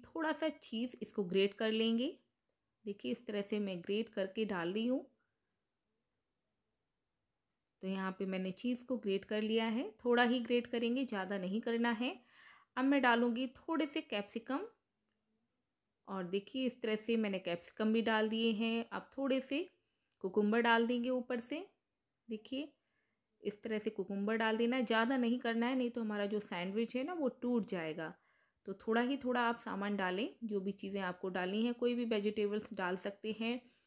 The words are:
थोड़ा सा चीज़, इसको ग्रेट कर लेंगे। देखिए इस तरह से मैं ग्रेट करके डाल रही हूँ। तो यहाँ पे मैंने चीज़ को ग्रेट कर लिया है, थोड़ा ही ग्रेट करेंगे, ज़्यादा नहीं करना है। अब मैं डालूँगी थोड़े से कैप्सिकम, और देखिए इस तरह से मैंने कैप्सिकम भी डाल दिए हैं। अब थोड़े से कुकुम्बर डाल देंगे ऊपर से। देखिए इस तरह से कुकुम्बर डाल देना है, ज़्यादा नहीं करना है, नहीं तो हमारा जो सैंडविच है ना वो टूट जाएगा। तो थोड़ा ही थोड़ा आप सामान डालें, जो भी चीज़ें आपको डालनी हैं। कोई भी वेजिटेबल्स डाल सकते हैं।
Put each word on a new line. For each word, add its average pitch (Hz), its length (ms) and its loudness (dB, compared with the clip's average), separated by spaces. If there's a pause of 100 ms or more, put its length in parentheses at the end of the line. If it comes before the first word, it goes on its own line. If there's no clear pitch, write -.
थोड़ा 320 300 -2
सा 320 160 0
चीज़, 247 520 -6
इसको 202 220 -4
ग्रेट 190 300 2
कर 220 180 0
लेंगे। 226 400 2 (720)
देखिए 214 280 -6
इस - 140 -6
तरह 208 160 -2
से 208 180 -2
मैं 190 200 -4
ग्रेट 208 300 -2
करके 190 360 -2
डाल 180 260 -2
रही 226 140 -2
हूँ। 262 180 0 (2750)
तो 190 60 -4
यहाँ 190 240 -2
पे 196 140 -4
मैंने 185 260 -2
चीज़ 240 320 -4
को 254 140 -2
ग्रेट 196 260 0
कर 214 180 0
लिया 226 240 2
है, 254 240 -2 (100)
थोड़ा 240 240 6
ही 247 160 4
ग्रेट 240 260 2
करेंगे, 240 400 0
ज़्यादा 196 320 -2
नहीं 185 240 -2
करना 233 300 2
है। 247 220 -2 (600)
अब 254 80 2
मैं 277 180 6
डालूँगी 240 460 4
थोड़े 320 380 0
से - 140 -4
कैप्सिकम, 226 680 -4 (1400)
और 190 160 -4
देखिए 202 420 -2
इस 247 160 -2
तरह 214 140 0
से 226 200 0
मैंने 208 220 0
कैप्सिकम 180 540 -2
भी 226 100 4
डाल 220 260 2
दिए 226 260 2
हैं। 226 360 -2
अब 190 200 -8
थोड़े 269 300 2
से 277 200 -2 (640)
कुकुम्बर 208 360 4
डाल 233 260 6
देंगे 247 240 0
ऊपर 247 300 -2
से। 311 240 -6 (640)
देखिए 262 400 -6 (720)
इस 208 200 -6
तरह 220 160 -2
से 214 120 -2
कुकुम्बर 202 460 -2
डाल 220 200 2
देना 233 200 2
है, 254 80 2
ज़्यादा 226 320 4
नहीं 240 220 2
करना 233 280 2
है, 262 100 2
नहीं 247 140 2
तो 240 100 -6
हमारा 208 260 0
जो 208 140 0
सैंडविच 202 560 -2
है 262 80 0
ना 359 100 -4
वो 294 140 2 (120)
टूट 240 280 0
जाएगा। 165 440 -4 (540)
तो 196 120 -8
थोड़ा 226 240 2
ही 262 140 0
थोड़ा 247 260 0
आप 233 160 2
सामान 196 380 -4
डालें, 190 320 0 (160)
जो 208 160 -2
भी 196 140 -2
चीज़ें 196 280 -6
आपको 180 280 -4
डालनी 190 340 0
हैं। 240 120 0
कोई 240 180 0
भी 240 120 -2
वेजिटेबल्स 214 680 0
डाल 185 240 -2
सकते 208 360 -6
हैं। 226 260 -4 (260)